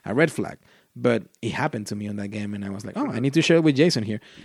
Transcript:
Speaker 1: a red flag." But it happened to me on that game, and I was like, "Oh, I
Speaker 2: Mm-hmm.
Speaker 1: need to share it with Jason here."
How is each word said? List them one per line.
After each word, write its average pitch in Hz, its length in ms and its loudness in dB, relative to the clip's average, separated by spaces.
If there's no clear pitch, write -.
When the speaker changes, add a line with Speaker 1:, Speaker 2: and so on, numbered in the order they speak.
Speaker 1:
a - 80 -6
red 151 180 4
flag." - 260 -6
But 120 260 2
it 117 100 -4
happened 123 360 -4
to 104 100 -6
me 104 100 -6
on 104 80 -8
that 101 140 -8
game, 104 240 -8
and 101 100 -8
I 98 60 -6
was 98 160 -10
like, - 100 -12
"Oh, 233 60 -4
I 294 80 -2
Speaker 2:
Mm-hmm. 117 100 -4
Speaker 1:
need 135 140 0
to 165 80 4
share 170 160 6
it 170 60 4
with 151 120 4
Jason 143 280 4
here." 104 180 -4